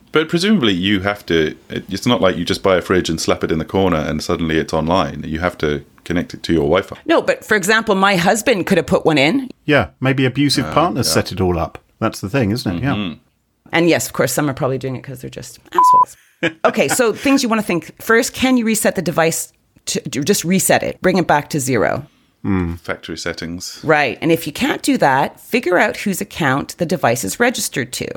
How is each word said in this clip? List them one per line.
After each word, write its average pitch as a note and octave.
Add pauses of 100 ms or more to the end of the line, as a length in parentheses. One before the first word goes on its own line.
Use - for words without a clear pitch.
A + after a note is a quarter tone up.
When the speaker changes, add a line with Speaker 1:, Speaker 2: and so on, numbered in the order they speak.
(120)
Speaker 1:
But D#3+
presumably E3+
you G2
have G2+
to, D#2 (120)
it, -
it's F#2+
not A#2+
like F#2
you F2
just F2+
buy F#2+
a E2+
fridge F2+
and E2
slap F2+
it E2
in E2
the D#2
corner F#2+
and D2+
suddenly D#2+
it's D2
online. D#2
You D#2
have F2+
to D2 (200)
connect E2+
it -
to E2
your D#2
Wi-Fi. F2
Speaker 2:
No, D#4
but -
for A3
example, G#3+
my G3
husband G3
could F#3
have D#3+
put -
one D3+
in. A3 (160)
Speaker 3:
Yeah, C#3 (100)
maybe C3+
abusive C3+
Speaker 1:
Uh, D#2
Speaker 3:
partners C#3+
Speaker 1:
yeah. -
Speaker 3:
set -
it F#2
all F2+
up. D#2+ (200)
That's -
the G2
thing, A2
isn't A#2
it? A#2
Yeah. C#3
Speaker 1:
Mm-hmm. G2 (520)
Speaker 2:
And F3
yes, C3
of -
course, C#3
some D3+
are C3+
probably C3+
doing C3
it B2
'cause B2+
they're C3+
just - (140)
assholes. B5 (240)
Speaker 3:
<laughs> D#3+
Speaker 2:
Okay, C#3
so A#3
things C#4
you A#3+
wanna A3
think. -
First, A3+
can B3+
you A3+
reset A3
the F#3+
device E3 (360)
to, -
to D3
just G3
reset E3+
it, -
bring F#3
it E3
back D3
to D#3
zero? B2 (400)
Speaker 3:
Mm. F2+
Speaker 1:
Factory E2+
settings. E2+
Speaker 2:
Right. D3
And D#3
if D#3+
you D3
can't C#4+
do C4+
that, C#3+
figure D#4+
out A3
whose F#3+
account C#3+
the F3
device C3
is -
registered G#3
to. -